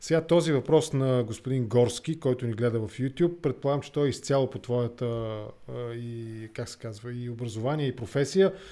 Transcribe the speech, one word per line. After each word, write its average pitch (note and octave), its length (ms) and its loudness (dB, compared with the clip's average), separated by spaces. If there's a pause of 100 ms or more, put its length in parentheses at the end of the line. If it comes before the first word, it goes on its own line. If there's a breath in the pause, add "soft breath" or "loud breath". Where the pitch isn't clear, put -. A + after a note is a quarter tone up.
Сега D#3+ 200 2
този E3 300 4
въпрос D3+ 420 4
на C3 300 4
господин B2 440 -2
Горски, A#2+ 520 2
който B2 280 0
ни A#2 60 -2
гледа A#2 260 0
в G#2+ 100 -4
YouTube, C3+ 440 0
предполагам, C#3 480 0
че - 100 -12
той D3 160 2
е - 20 4
изцяло C3+ 400 2
по - 100 -8
твоята, A#2+ 460 -2
а, A#2 880 -6
и, A#2 320 -8 (280)
как - 160 -8
се - 100 -14
казва, A2+ 340 -10
и B2 160 -6
образование, A#2+ 580 -2
и B2+ 80 -2
професия. C#3+ 580 2 (180 loud breath)